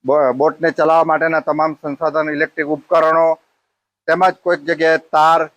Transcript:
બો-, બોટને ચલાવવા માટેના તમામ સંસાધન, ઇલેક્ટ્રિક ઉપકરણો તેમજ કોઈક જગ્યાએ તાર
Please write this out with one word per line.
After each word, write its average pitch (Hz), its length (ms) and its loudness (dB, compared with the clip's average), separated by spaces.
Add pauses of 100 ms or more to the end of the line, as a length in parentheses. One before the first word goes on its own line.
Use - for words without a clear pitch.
બો-, 135 260 2
બોટને 156 400 -2
ચલાવવા 160 320 2
માટેના 160 360 0
તમામ 156 340 -2
સંસાધન, 151 560 -6
ઇલેક્ટ્રિક 151 380 -6
ઉપકરણો 160 720 0 (680)
તેમજ 180 280 2
કોઈક 175 240 -2
જગ્યાએ 160 380 0
તાર 160 480 2 (120)